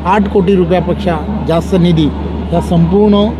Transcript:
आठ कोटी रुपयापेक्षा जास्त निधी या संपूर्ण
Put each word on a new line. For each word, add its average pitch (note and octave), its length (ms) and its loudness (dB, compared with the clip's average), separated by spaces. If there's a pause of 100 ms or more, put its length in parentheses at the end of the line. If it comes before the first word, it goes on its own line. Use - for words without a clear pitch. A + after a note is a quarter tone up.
आठ G3 240 2
कोटी F#3+ 260 2
रुपयापेक्षा F3 600 0 (320)
जास्त E3 260 -2
निधी E3+ 320 2 (460)
या E3+ 80 0
संपूर्ण G3+ 640 2 (160)